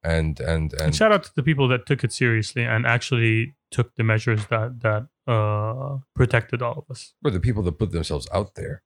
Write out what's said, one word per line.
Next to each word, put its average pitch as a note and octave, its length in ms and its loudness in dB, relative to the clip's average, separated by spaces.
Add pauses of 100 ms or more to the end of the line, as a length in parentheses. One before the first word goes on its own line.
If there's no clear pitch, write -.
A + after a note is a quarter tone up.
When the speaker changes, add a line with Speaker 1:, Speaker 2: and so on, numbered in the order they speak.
Speaker 1:
And, D#2+ 340 0
and, D#2 360 -2
and C#2+ 80 -4
Speaker 2:
And D2+ 120 2
shout G#3+ 160 4
out G3+ 140 4
to - 100 -20
the C#3+ 80 -2
people C#3 260 2
that B2 180 0
took C#3+ 180 0
it A2+ 80 -2
seriously A#2 500 0
and A2+ 240 0
actually A#2 680 2 (180)
took - 240 -2
the A#2 80 0
measures A2 420 2
that, A#2 360 -4
that, A2 260 0 (180)
uh, A2+ 720 -2 (160)
protected A#2+ 480 2
all A#2+ 160 -4
of - 100 -16
us. - 320 -16
Speaker 1:
But D3 120 0
the F#2 80 0
people G#2+ 240 0
that E2+ 160 -2
put E2+ 100 0
themselves D#2 420 -4
out G2 220 -2
there - 320 -10